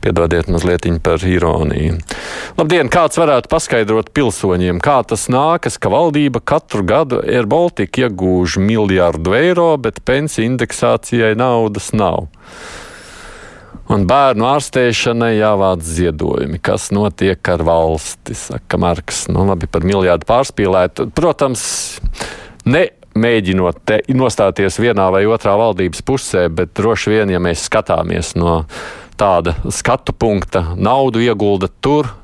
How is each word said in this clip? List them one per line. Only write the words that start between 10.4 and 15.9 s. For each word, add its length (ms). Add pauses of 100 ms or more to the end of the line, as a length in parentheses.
indeksācijai 880
naudas 560
nav? 320 (1600)
Un 240
bērnu 400
ārstēšanai 840
jāvāc 500
ziedojumi. 720